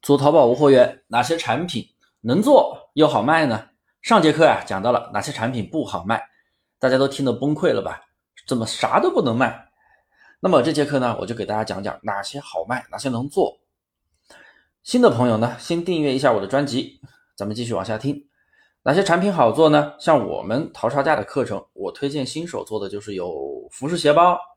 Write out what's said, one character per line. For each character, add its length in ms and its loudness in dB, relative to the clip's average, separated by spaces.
做 100 4
淘 160 4
宝 140 6
无 80 4
货 160 4
源， 380 4
哪 160 -2
些 120 -2
产 300 -4
品 180 -8
能 180 0
做 540 4
又 140 6
好 160 2
卖 240 2
呢？ 220 -4
上 180 4
节 100 4
课 140 4
啊， 180 4
讲 160 -6
到 120 0
了 200 -2
哪 80 -4
些 120 -8
产 200 -4
品 160 -6
不 160 -4
好 220 -8
卖， 160 -2
大 100 -2
家 80 2
都 120 2
听 180 -4
得 80 0
崩 220 -2
溃 180 0
了 80 -2
吧？ 200 -10
怎 100 -2
么 120 -4
啥 320 0
都 100 0
不 100 0
能 160 0
卖？ 320 -2
那 80 -2
么 140 4
这 100 0
节 140 0
课 140 -2
呢， 200 -2
我 60 -6
就 80 -8
给 100 -8
大 120 -6
家 80 -2
讲 180 -8
讲 220 -8
哪 180 -6
些 180 -12
好 300 -8
卖， 220 -6
哪 80 -12
些 100 -6
能 180 -6
做。 320 -2
新 180 0
的 80 8
朋 180 2
友 100 2
呢， 200 -2
先 260 -4
订 200 -2
阅 100 0
一 60 -2
下 120 2
我 80 2
的 60 -6
专 220 -2
辑， 340 -8
咱 120 -8
们 80 -6
继 100 -8
续 80 -6
往 100 -2
下 140 -4
听。 300 -6
哪 100 2
些 100 2
产 160 2
品 140 0
好 180 4
做 180 4
呢？ 300 2
像 300 2
我 140 -6
们 280 -4
淘 160 -4
差 140 -2
价 140 2
的 80 -4
课 200 -4
程， 300 -8
我 180 -8
推 160 -6
荐 160 -6
新 240 -10
手 160 -8
做 160 -8
的 80 -8
就 140 -10
是 140 -12
有 560 -10
服 180 -8
饰 80 -4
鞋 160 2
包 240 4